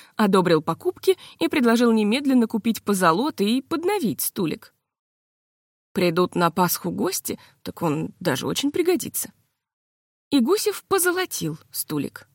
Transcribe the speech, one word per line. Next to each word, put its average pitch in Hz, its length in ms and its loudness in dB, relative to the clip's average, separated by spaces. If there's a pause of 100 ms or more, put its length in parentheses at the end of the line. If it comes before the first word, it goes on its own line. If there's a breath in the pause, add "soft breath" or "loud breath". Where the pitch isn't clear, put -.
(160 loud breath)
одобрил 185 460 4
покупки - 560 -2 (220 loud breath)
и 330 100 0
предложил 233 420 4
немедленно 233 560 2
купить 226 360 -4
позолоты 202 760 2
и 262 40 -2
подновить 330 600 -2
стулик. - 520 -6 (1200)
Придут 180 420 0
на 170 160 2
Пасху 180 400 -2
гости, - 480 -6 (240 soft breath)
так - 180 -14
он 156 380 -4
даже 135 280 -2
очень 269 240 -2
пригодится. - 600 -4 (960)
И 285 100 2
Гусев 381 440 0
позолотил 349 760 -2 (140)
стулик. - 640 -8